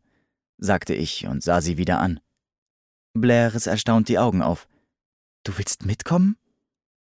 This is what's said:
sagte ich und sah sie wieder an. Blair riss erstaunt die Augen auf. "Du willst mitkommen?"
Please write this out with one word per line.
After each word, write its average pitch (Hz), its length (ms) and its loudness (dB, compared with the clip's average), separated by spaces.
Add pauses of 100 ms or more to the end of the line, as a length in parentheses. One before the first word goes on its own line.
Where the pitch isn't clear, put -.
(580)
sagte 95 380 -2
ich - 320 -6
und 69 160 -6
sah 87 180 2
sie 80 160 -2
wieder 90 220 0
an. 87 200 -2 (960)
Blair 117 400 2
riss 117 140 -4
erstaunt 110 420 2
die 113 80 2
Augen 101 240 2
auf. 82 260 -2 (760)
"Du 95 140 -8
willst - 280 -6
mitkommen?" 180 520 0 (640)